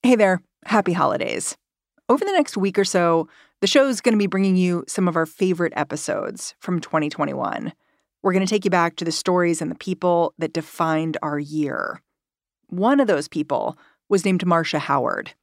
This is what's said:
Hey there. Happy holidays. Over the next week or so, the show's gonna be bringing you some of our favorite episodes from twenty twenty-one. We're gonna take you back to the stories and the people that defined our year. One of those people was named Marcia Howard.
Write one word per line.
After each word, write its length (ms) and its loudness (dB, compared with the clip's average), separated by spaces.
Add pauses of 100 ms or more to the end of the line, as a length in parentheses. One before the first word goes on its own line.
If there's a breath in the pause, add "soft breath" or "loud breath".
Hey 120 6
there. 260 4 (240)
Happy 260 2
holidays. 640 -2 (540)
Over 160 2
the 60 -2
next 260 0
week 200 0
or 60 2
so, 420 2 (360 soft breath)
the 40 0
show's 360 2
gonna 160 2
be 80 2
bringing 280 2
you 320 2
some 220 0
of 80 0
our 80 2
favorite 520 0
episodes 840 -6
from 200 -4
twenty 300 -2
twenty-one. 640 -6 (500)
We're 120 2
gonna 120 2
take 200 -2
you 40 2
back 260 2
to 100 -6
the 40 0
stories 520 0
and 80 -6
the 60 -10
people 600 0
that 160 -6
defined 680 -2
our 160 -4
year. 640 -4 (640)
One 340 2
of 60 4
those 220 0
people 500 -4 (320 soft breath)
was 160 2
named 180 2
Marcia 340 2
Howard. 540 -2 (100)